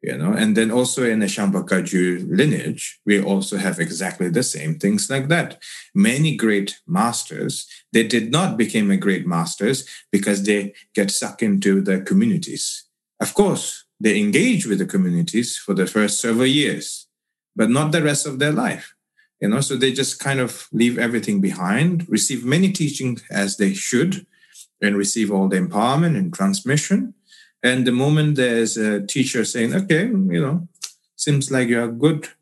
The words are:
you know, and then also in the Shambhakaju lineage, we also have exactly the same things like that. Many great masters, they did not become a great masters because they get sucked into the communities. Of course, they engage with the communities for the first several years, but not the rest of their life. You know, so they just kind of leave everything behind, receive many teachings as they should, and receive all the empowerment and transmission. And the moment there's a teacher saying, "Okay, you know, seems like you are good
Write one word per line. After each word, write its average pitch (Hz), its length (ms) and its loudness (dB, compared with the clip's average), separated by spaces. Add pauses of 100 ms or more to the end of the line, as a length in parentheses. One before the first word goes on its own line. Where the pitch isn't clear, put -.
you 64 160 -6
know, 85 160 0
and 110 240 2
then 113 140 2
also 127 340 0
in 110 140 2
the 104 80 0
Shambhakaju 92 960 0 (100)
lineage, - 720 -2
we 101 160 2
also 98 360 -2
have 92 220 -2
exactly 87 500 -4
the 85 140 2
same 78 360 -4
things 101 300 0
like 135 180 -2
that. 165 340 -2 (320)
Many 123 420 2
great 104 520 0
masters, - 800 -4 (260)
they 113 140 4
did 113 240 0
not 156 260 0
become 107 340 0
a 98 60 2
great 90 300 0
masters 87 580 -2 (260)
because 101 320 0
they 101 300 0 (220)
get 98 160 0
sucked - 320 -6
into 98 380 2
the 95 200 0
communities. - 840 0 (340)
Of - 140 -4
course, 180 520 0 (140)
they 107 200 2
engage 156 460 2
with 101 140 0
the 90 60 0
communities 92 720 0
for - 160 -4
the 95 120 2
first 104 360 0
several 117 260 2
years, 131 600 -2 (480)
but 110 140 2
not 151 220 2
the 170 100 2
rest 147 240 0
of 135 140 -8
their 147 140 2
life. - 420 -4 (460)
You 101 80 -2
know, 127 120 2
so 143 140 -2
they 127 180 2
just - 260 -4
kind 139 200 -2
of 120 320 -6
leave 117 260 2
everything 117 440 -2
behind, 120 680 0
receive 117 360 -2
many 180 260 2
teachings 135 600 -4
as 98 260 -2
they 98 160 2
should, 160 520 -2 (560)
and 104 160 2
receive 101 340 0
all 98 180 2
the 95 80 2
empowerment 120 600 2
and 90 160 -2
transmission. 139 800 0 (500)
And 127 220 2
the 127 60 2
moment 147 440 2
there's 117 420 2
a 107 280 0
teacher 127 400 0
saying, 120 300 -2
"Okay, 190 320 2
you 190 340 2
know, 165 260 -2 (480)
seems 139 360 0
like 127 160 2
you 117 140 2
are 117 60 -2
good 147 420 0 (120)